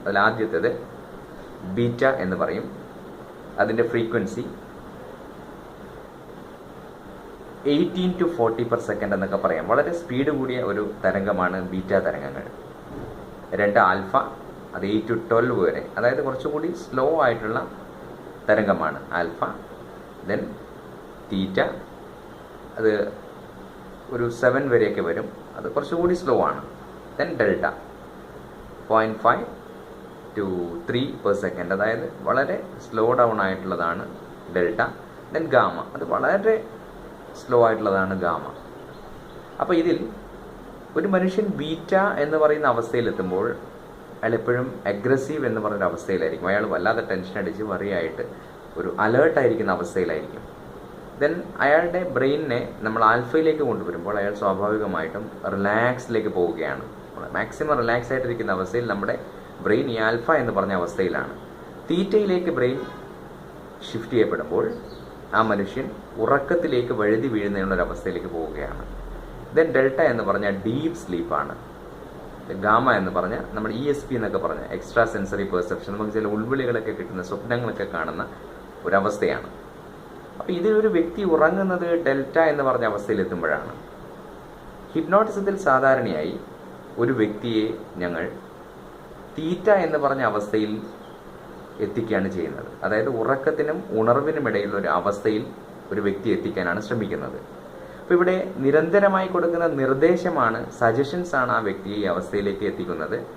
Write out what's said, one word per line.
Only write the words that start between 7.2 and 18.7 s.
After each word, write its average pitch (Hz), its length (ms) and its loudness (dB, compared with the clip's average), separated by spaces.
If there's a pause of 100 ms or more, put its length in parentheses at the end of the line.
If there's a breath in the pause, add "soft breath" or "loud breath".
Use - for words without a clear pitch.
eighteen 180 460 2
to 170 60 4 (100)
forty 117 360 2
per 117 160 2
second 104 280 -2
എന്നൊക്കെ 95 280 0
പറയാം. 82 280 2
വളരെ 143 280 4
സ്പീഡ് 139 380 0
കൂടിയ 127 220 -2 (120)
ഒരു 104 120 0 (200)
തരംഗമാണ് 95 540 2 (140)
ബീറ്റ 92 200 -2 (140)
തരംഗങ്ങൾ. 69 400 -4 (1160)
രണ്ട് 104 180 6 (100)
ആൽഫ, 95 240 0 (640)
അത് 90 160 -4
eight 110 180 2
to 117 60 4 (140)
twelve 117 360 4
വരെ, - 180 2 (140)
അതായത് 131 300 4
കുറച്ചുകൂടി 151 420 -2 (140)
സ്ലോ 131 240 0 (180)
ആയിട്ടുള്ള 113 340 2 (920)
തരംഗമാണ് 82 520 4 (180)